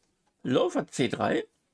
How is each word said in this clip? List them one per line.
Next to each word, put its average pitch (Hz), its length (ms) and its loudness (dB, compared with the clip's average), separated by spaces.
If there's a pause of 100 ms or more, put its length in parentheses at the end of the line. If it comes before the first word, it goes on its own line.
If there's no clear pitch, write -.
(440)
Läufer 185 440 0
C 127 200 0
drei 110 380 -2 (280)